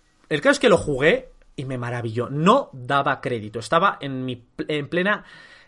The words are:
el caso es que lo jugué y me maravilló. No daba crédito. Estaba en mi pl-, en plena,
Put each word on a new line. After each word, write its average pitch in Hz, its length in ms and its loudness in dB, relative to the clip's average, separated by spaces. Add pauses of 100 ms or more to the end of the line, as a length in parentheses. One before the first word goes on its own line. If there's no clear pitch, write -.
(280)
el 151 140 -2
caso 277 120 4
es 277 60 -4
que 254 80 4
lo 190 100 6
jugué 151 520 0 (260)
y 139 80 -8
me 131 140 -8
maravilló. 120 520 -6
No 175 440 4
daba 139 480 -2
crédito. 113 380 -6
Estaba 175 420 0
en 131 240 -6
mi 127 100 -6
pl-, - 440 -8
en 143 100 -8
plena, 185 340 -2 (440)